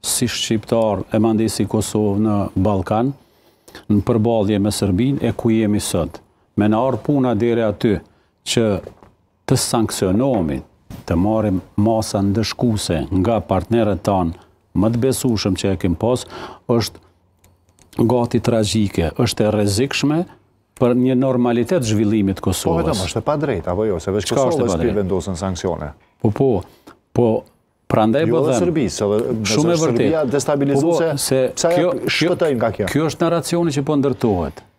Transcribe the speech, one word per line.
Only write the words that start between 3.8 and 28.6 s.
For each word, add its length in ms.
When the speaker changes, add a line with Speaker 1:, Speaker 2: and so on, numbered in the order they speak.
Speaker 1:
në 200
përballje 560
me 140
Serbinë, 480
e 120
ku 180
jemi 320
sot. 380
Me 100
na 140
ardh 220
puna 320
deri 280
aty 360
që 180
të 80
sanksionohemi, 1040
të 140
marrim 440
masa 460
ndëshkuese 920
nga 280
partnerët 640
tanë 300
më 160
të 120
besueshëm 540
që 180
e 40
kemi 200
pas, 260
është 1400
gati 320
tragjike, 760
është 300
e 80
rrezikshme 680
për 180
një 240
normalitet 640
zhvillimit 560
të 60
Speaker 2:
Po, 60
Speaker 1:
Kosovës. 340
Speaker 2:
vetëm 200
është 140
e 80
padrejtë, 440
apo 140
jo? 140
Se 160
veç 140
Speaker 1:
Çka 60
është 80
e 80
Speaker 2:
Kosovës 220
Speaker 1:
padrejtë? 200
Speaker 2:
pi 80
vendosen 360
sanksione. 520
Speaker 1:
Po, 80
po, 200
po, 140
prandaj 360
Speaker 2:
Jo 100
Speaker 1:
po 80
Speaker 2:
dhe 80
Speaker 1:
them. 100